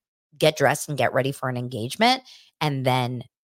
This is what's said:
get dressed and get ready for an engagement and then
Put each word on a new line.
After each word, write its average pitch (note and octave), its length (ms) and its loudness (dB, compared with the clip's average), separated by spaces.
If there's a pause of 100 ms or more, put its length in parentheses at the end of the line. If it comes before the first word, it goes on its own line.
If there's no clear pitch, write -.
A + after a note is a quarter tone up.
(380)
get D3+ 180 2
dressed C#3+ 320 2
and D3 100 -6
get A#2+ 160 2
ready C3+ 200 0
for C3 160 -6
an B2 80 -4
engagement C3 640 0 (380)
and C#3 240 -2
then B2+ 380 0 (340)